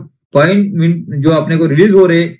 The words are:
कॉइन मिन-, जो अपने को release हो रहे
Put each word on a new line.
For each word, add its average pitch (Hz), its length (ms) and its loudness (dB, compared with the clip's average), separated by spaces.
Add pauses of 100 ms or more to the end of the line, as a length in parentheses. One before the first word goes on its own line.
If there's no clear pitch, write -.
(320)
कॉइन 185 460 0
मिन-, 165 360 -2
जो 147 160 0
अपने 160 260 -2
को 165 100 0
release 170 260 2
हो 190 140 4
रहे 170 180 0 (160)